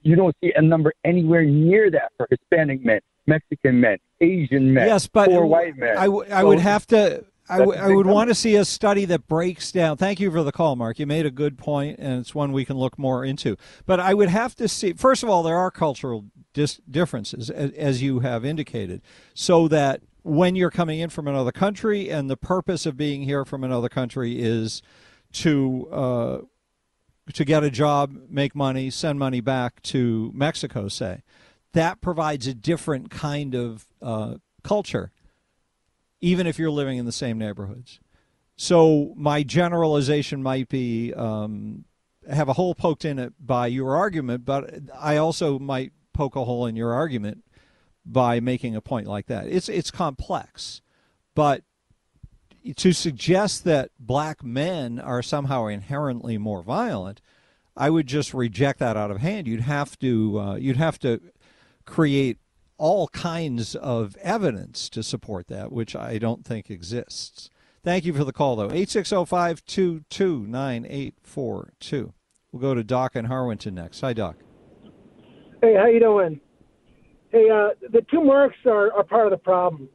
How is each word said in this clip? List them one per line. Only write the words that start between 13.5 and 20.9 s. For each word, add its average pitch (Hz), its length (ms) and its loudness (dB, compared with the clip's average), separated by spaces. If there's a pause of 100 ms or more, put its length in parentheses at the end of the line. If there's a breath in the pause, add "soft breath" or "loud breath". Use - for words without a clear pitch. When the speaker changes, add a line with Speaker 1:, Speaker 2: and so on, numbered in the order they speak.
Speaker 2:
But 185 140 2
I 190 160 2
would 202 140 4
have 226 280 0
to 226 120 -2
see, 185 240 -2
first 262 300 4
of 240 60 -2
all, 180 140 4
there 165 160 2
are 185 120 0
cultural 127 540 -4 (280)
dis-, - 280 -2 (100)
differences, 127 600 -4
a-, 143 280 -6
as 135 240 -2
you 135 180 0
have 120 240 -4
indicated, 120 580 -6 (320 soft breath)
so 170 340 4
that 143 340 2 (200)
when 180 340 2
you're 180 140 2
coming 160 300 -2